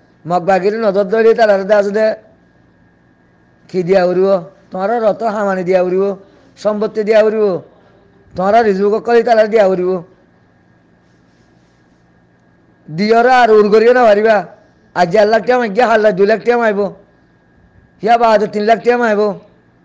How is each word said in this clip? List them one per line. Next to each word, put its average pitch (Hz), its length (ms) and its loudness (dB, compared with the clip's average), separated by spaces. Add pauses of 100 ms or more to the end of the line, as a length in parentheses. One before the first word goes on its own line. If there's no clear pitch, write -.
(280)
মগবাগির 190 520 -2
নজর 208 240 -2
ধরলে 220 300 0
তার 220 160 2
আর 196 140 2
দাস 202 220 0
দে, 214 280 -2 (1500)
কি 185 160 -6
দিয়া 180 200 0
উড়িব, 180 420 0 (260)
তোমারা 202 280 -4
রত 220 240 -2
হামানি 202 400 -4
দিয়া 185 180 -2
উড়িব, 185 340 -4 (420)
সম্পত্তি 214 460 -6
দিয়া 214 180 2
উড়িব, 208 400 -2 (760)
তোমারা 202 260 0
রিজুক 208 440 -2
কলি 233 180 2
তার 220 240 2
দিয়া 208 180 2
উড়িব। 185 380 -2 (3000)
দিয়রা 226 460 2
আর 233 140 4
উড় 214 180 4
করিও 220 240 4
না 247 100 2
পারিবা। 214 440 2 (480)
আজ 175 200 -2
এক 214 120 4
লাখ 220 140 0
টাকা 247 180 0
মাইগিয়া 226 280 -2
হারলা 214 240 2
দুই 196 160 0
লাখ 214 120 0
টাকা 240 180 -2
মাইব। 220 220 -2 (1200)
হিয়া 233 160 2
বা 233 120 0
হয়তো 214 180 2
তিন 208 160 -6
লাখ 220 200 0
টাকা 240 140 2
মাইব। 208 420 -2 (460)